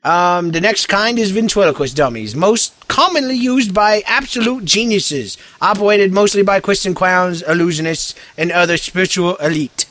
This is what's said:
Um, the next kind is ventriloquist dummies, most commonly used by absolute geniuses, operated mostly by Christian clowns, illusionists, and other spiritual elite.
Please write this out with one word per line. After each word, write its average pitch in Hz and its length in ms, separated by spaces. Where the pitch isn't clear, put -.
Um, 175 480
the 165 100
next 202 260
kind 214 300
is 214 140
ventriloquist 190 640
dummies, 117 400
most 208 520
commonly 294 480
used 247 380
by 214 320
absolute 247 600
geniuses, 185 720
operated 202 500
mostly 202 320
by 196 160
Christian 196 340
clowns, 180 500
illusionists, 165 720
and 165 140
other 170 260
spiritual 180 600
elite. 151 540